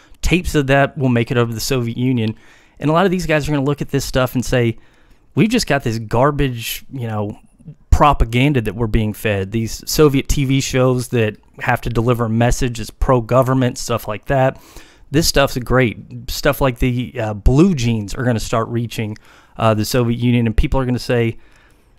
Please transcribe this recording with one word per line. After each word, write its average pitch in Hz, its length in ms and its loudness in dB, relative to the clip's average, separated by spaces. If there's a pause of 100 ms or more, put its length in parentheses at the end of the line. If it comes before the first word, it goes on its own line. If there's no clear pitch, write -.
(220)
tapes - 340 2
of 143 120 2
that 139 300 2
will 135 120 0
make 120 200 2
it 131 80 0
over 120 120 2
to 117 60 -6
the 107 40 -6
Soviet 120 380 -2
Union. 123 380 0 (440)
And 143 100 -2
a 156 40 2
lot 175 120 4
of 190 60 2
these 180 140 -2
guys 147 240 0
are - 20 0
gonna 143 140 0
look 143 160 -2
at 156 80 -6
this 139 160 -2
stuff 131 280 0
and 123 120 -2
say, 117 320 0 (580)
"We've 202 140 4
just 233 180 0
got 139 160 0
this 113 160 -2
garbage, 123 880 -2
you 123 180 -8
know, 107 300 -6 (520)
propaganda 135 720 2
that 104 140 -4
we're 117 120 -4
being 107 240 0
fed. 98 400 -2
These 113 340 -4
Soviet 143 440 2
T 143 160 2
V 135 160 2
shows 127 480 0
that 113 260 0 (240)
have 120 220 -2
to - 80 -6
deliver 117 360 0
a 110 40 -4
message 120 500 0
is 110 100 -8
pro-government," 127 880 0
stuff - 300 -6
like 104 180 -10
that. 131 320 0 (560)
This 160 140 2
stuff's 139 320 2
great. 120 380 0 (300)
Stuff - 320 -2
like 131 200 0
the, 123 400 -2
uh, 110 160 -4
blue 143 400 4
jeans 113 400 -2
are 131 80 -6
gonna 120 160 2
start 113 300 -2
reaching, 117 460 -4 (420)
uh, 113 180 2
the 104 100 0
Soviet 120 340 0
Union, 120 280 2
and 110 100 0
people 143 220 0
are 131 60 -2
gonna 123 120 -2
say, 117 400 -2 (600)